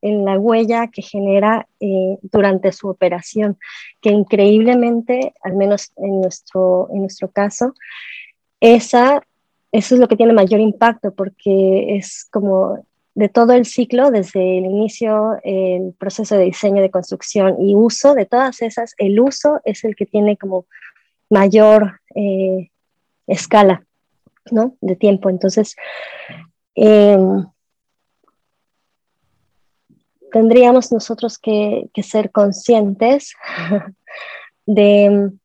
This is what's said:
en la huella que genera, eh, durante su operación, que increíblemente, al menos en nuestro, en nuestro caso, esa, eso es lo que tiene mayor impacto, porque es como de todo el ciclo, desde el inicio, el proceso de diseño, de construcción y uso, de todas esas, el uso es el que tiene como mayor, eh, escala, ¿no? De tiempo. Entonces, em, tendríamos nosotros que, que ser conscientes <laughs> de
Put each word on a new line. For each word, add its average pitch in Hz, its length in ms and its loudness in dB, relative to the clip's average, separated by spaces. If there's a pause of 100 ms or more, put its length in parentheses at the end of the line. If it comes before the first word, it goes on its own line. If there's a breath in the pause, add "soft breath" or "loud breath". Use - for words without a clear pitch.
en 208 240 -4
la 196 140 -2
huella 226 480 -2
que 220 160 -16
genera, 202 640 -2 (140)
eh, 190 420 -4
durante 190 500 -2
su - 160 -12
operación, 190 720 -4 (420 loud breath)
que 214 100 0
increíblemente, 233 1300 0
al 185 120 -8
menos 196 420 -2
en 196 260 -4
nuestro, 185 720 -2
en 202 80 -6
nuestro 190 300 -8
caso, 208 440 -4 (880 loud breath)
esa, 240 600 2 (500)
eso 214 220 0
es 247 60 4
lo 247 80 4
que 214 80 0
tiene 233 160 2
mayor 208 280 4
impacto, 220 520 -2
porque 196 840 -2
es - 340 -12
como 196 560 -2 (280)
de 208 140 0
todo 233 240 2
el 247 140 4
ciclo, 247 460 0
desde 185 460 -2
el 185 60 -4
inicio, 214 800 -4
el 185 560 -4
proceso 202 380 -6
de 190 80 4
diseño, 196 360 -2
de 190 120 0
construcción 190 680 -2
y 196 140 0
uso, 233 400 2
de 220 120 0
todas 247 360 -2
esas, 233 360 -8
el 202 200 0
uso 269 460 0
es - 200 -6
el 214 120 -6
que 202 100 -6
tiene 208 300 -2
como 185 300 -8 (640 soft breath)
mayor, 208 720 4 (140)
eh, 190 560 -4 (560)
escala, 190 560 2 (680)
¿no? 240 280 -2
De 185 140 -4
tiempo. 196 360 0
Entonces, 185 440 -4 (1000 loud breath)
em, 202 680 4 (3000)
tendríamos 240 600 4
nosotros 226 460 -6
que, 208 540 -4
que 208 100 -8
ser 208 280 -4
conscientes 214 1040 0 (680 loud breath)
<laughs> - 640 -20
de 202 640 2 (140)